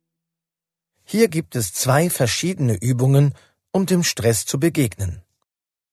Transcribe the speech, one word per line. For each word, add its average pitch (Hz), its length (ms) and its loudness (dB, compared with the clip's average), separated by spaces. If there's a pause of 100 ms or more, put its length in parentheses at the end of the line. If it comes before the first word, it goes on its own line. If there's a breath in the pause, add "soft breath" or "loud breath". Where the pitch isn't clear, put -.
(1040)
Hier 220 240 0
gibt 160 280 -4
es 113 180 -4
zwei 147 360 2
verschiedene 135 640 -2
Übungen, 131 580 2 (380 soft breath)
um 190 140 0
dem 175 180 0
Stress - 420 -2
zu - 120 -4
begegnen. 127 640 -2 (720)